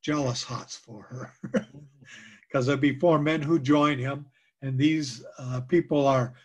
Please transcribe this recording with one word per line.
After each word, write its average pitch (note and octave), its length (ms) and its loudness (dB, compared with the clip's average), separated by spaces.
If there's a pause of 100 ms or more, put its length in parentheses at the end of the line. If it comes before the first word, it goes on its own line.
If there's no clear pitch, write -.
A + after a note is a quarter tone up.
jealous C#3+ 420 -2
hots - 320 -10
for G#2+ 280 -20
her. B2+ 300 -14 (200)
<laughs> A3 180 -4 (800)
'Cause C3 140 0
there'll C#3 160 0
be C3+ 180 2
four E3 180 4
men D3+ 240 0
who D#3+ 180 0
join D3 380 2
him, C#3 280 -6 (360)
and C3+ 160 -4
these, C#3+ 460 0 (160)
uh, B2+ 220 -6
people D3+ 440 2
are B2+ 280 2 (120)